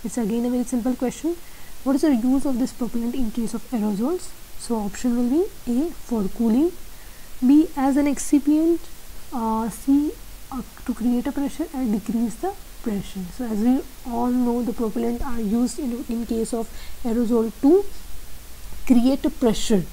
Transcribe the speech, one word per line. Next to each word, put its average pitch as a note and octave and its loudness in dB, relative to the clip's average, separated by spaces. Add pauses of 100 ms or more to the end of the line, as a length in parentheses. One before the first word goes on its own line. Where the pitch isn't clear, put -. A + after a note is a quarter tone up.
It's - -4
again A#3 0
a B3 0
very B3 0
simple B3 0
question. C4+ -2 (460)
What C4+ 2
is C4+ 2
the D#4 6
use B3+ 4
of C4 2
this B3 0
propellant A#3 -2
in A#3+ 2
case A3+ -2
of A3+ -4
aerosols? A3 0 (300)
So - -2
option A3 0
will B3 2
be E4 4 (260)
A, D4 2
for A3 -2 (120)
cooling, B3 4 (680)
B, C#4+ 8
as C4+ 2
an D4 4
excipient, D4+ 4 (500)
uh, A3+ 0
C, C#4+ 2 (400)
uh, B3+ -6 (240)
to B3+ -4
create A#3+ 0
a C#4 -2
pressure C#4+ -4
and B3+ -2
decrease A3 0
the F#4+ -4 (300)
pressure. G3+ -6 (140)
So B3+ -6
as G#3+ -2
we B3 4 (260)
all A#3+ -2
know, B3 2
the A#3 -2
propellant A#3 -2
are A#3+ 0
used A#3 0
in, B3+ -4
in A#3 -2
case A3+ -2
of A3+ -2 (340)
aerosol A3+ 2 (120)
to F4 8 (1000)
create B3+ 4
a D4+ 0
pressure G#3+ 0